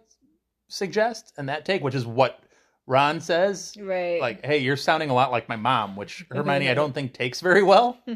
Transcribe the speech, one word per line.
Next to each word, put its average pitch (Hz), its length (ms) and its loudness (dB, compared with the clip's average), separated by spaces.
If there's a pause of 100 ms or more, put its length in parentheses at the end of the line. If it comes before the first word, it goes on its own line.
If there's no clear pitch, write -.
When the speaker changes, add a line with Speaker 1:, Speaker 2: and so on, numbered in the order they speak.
(680)
Speaker 1:
suggest 214 680 -2
and 139 120 -6
that 147 160 -6
take, 185 180 -2
which 135 120 -2
is 127 120 -4
what 120 340 0 (460)
Ron 143 340 2
says. 180 600 0
Speaker 2:
Right. 180 400 -2
Speaker 1:
Like, 117 240 -4
"Hey, 147 140 2
you're 135 180 0
sounding 156 340 0
a 127 40 0
lot 127 180 2
like 117 160 -2
my 117 80 -6
mom," 110 400 0
which 101 300 -12
Speaker 2:
<laughs> - 40 -20
Speaker 1:
Hermione, 143 380 0
I 123 60 2
don't 143 200 0
think, 135 200 -6
takes 123 260 -6
very 196 220 4
well, 220 360 4 (180)